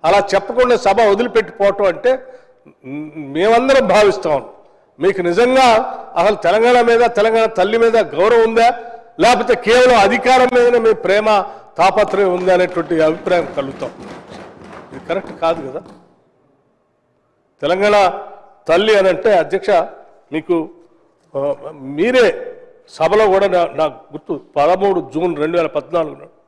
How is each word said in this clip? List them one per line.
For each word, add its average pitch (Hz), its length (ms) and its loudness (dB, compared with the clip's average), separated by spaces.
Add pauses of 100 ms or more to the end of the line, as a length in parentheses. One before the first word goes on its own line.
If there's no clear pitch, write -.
అలా 180 140 2 (160)
చెప్పకుండా 240 420 0
సభ 196 240 0
వదిలిపెట్టిపోవటం 202 920 0
అంటే 247 200 -2 (720)
మ్, 147 220 -12 (260)
మేమందరం 233 500 2 (100)
భావిస్తా 202 360 2
ఉన్నాం. 139 240 -4 (440)
మీకు 185 220 -2
నిజంగా 240 460 2 (500)
అసలు 196 200 0 (100)
తెలంగాణ 233 320 2 (120)
మీద, 233 120 4 (160)
తెలంగాణ 226 280 0 (120)
తల్లి 208 200 0
మీద 233 180 2 (180)
గౌరవం 226 340 2
ఉందా, 226 200 2 (520)
లేకపోతే 233 340 2 (120)
కేవలం 247 300 4 (100)
అధికారం 247 480 2
మీదనే 240 240 4
మీ 226 140 2 (140)
ప్రేమ 208 220 0 (500)
తాపత్రయం 196 580 2
ఉందా 180 180 0
అనేటువంటి 175 480 -2
అభిప్రాయం 160 440 0 (100)
కలుగుతాం. 135 340 -8 (1000)
ఇది 135 180 -18
కరెక్ట్ 180 320 -8
కాదు 165 280 -2
కదా. 139 140 -12 (1800)
తెలంగాణ 196 340 0 (720)
తల్లి 202 300 2
అని 190 100 2
అంటే 185 220 0 (120)
అధ్యక్ష 190 280 -4 (640)
మీకు, 160 240 -4 (800)
ఆ, 139 40 -6 (580)
మీరే 240 300 2 (680)
సభలో 196 320 2
కూడా 196 260 2
నా, 175 80 2 (140)
నాకు 151 200 -4 (160)
గుర్తు 151 220 -10 (220)
పదమూడు 185 440 0 (140)
జూన్ 170 220 -2
రెండు 160 220 -4
వేల 160 200 -2
పద్నాలుగు 156 360 -6
నాడు - 200 -20 (140)